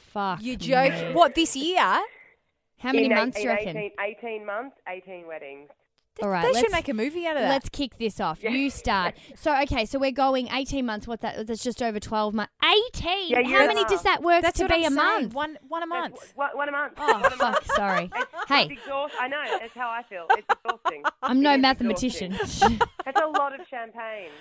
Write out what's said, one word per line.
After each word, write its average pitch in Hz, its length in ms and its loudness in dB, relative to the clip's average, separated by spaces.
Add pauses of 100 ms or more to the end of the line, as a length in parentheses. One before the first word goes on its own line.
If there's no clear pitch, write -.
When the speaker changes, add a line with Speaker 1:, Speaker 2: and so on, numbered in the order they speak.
(120)
Speaker 1:
Fuck 190 280 -4
Speaker 2:
You 240 160 -6
joke? 262 360 2
Speaker 1:
me. 170 200 -4
Speaker 2:
What, 311 220 6
this 330 220 2
year? 330 240 0
Speaker 1:
How 233 240 4 (880)
many 269 140 4
Speaker 3:
In 226 60 4
eight-, - 40 6
Speaker 1:
months 233 200 0
do 208 60 -4
you 240 80 0
Speaker 3:
in 220 60 2
Speaker 1:
reckon? 208 200 -4
Speaker 3:
eighteen, 208 140 -6 (100)
eighteen 214 460 -8
months, 226 300 -8 (120)
eighteen 185 380 -14
weddings. 147 420 -14 (480)
Speaker 2:
Th-, - 80 -6
Speaker 1:
All - 60 0
right, 175 120 0
Speaker 2:
they 466 60 4 (120)
should - 100 2
Speaker 1:
let's, - 20 -4
Speaker 2:
make 330 160 -2
a 269 60 -2
movie 294 320 -4
out 311 100 -2
of 262 60 0
that. 208 80 2
Speaker 1:
let's 277 180 0
kick - 300 -8
this 220 200 -4
off. 170 240 -4
Speaker 3:
Yeah. 226 80 -2
Speaker 1:
You 269 180 0
start. 196 460 -2 (220)
So, 294 260 0
okay, 269 240 0
so 269 120 -2
we're 269 120 2
going 262 420 2
eighteen 269 340 -2
months. 214 200 -6
What 233 140 -8
that, 220 260 -6
that's 226 160 -6
just 240 200 -4
over 214 180 -2
twelve 214 340 -2
months. 214 180 -4 (120)
Eighteen? 381 680 2
Speaker 3:
Yeah, 247 140 4
Speaker 1:
How 247 40 -4 (140)
Speaker 3:
yeah. 294 60 8
Speaker 1:
many 403 160 2
does 392 180 0
that 359 200 2
work 339 200 6
Speaker 2:
That's 339 160 2
Speaker 1:
to 349 60 2
Speaker 2:
what 370 60 2
Speaker 1:
be 330 160 4
Speaker 2:
I'm 285 60 2
Speaker 1:
a 277 40 0
Speaker 2:
saying. 359 260 4
Speaker 1:
month? 220 120 -4
Speaker 2:
One, 302 240 -6 (100)
one 330 140 -4
a 339 40 -6
Speaker 3:
That's 339 240 -4
Speaker 2:
month. - 240 -20
Speaker 3:
one, 277 200 -2
one 285 140 -2
a 285 40 -4
month. 285 240 -2
Speaker 1:
Oh, 294 160 2
Speaker 3:
One 208 120 2
a 269 60 6
Speaker 1:
fuck, - 80 -10 (140)
Speaker 3:
month. 571 140 0 (100)
Speaker 1:
sorry. 196 380 0
Speaker 3:
It's, 494 160 -4 (180)
Speaker 1:
Hey. 277 140 4
Speaker 3:
it's - 100 -2
exhaust-, 277 480 -6
I 254 80 -2
know. 294 140 -4 (200)
It's 226 120 -14
how 247 140 -6
I 233 200 -6
feel. 170 220 -12
It's 220 160 2 (180)
exhausting. - 380 -4 (100)
Speaker 1:
<laughs> - 100 -18
I'm 262 180 2
no 285 120 6
Speaker 3:
It 277 40 6
is 262 60 4
Speaker 1:
mathematician. 240 680 0
Speaker 3:
exhausting. 233 480 2 (240)
That's 269 160 0
a 311 80 2
lot 277 300 0
of 359 100 -14
champagne. 220 640 -12 (100)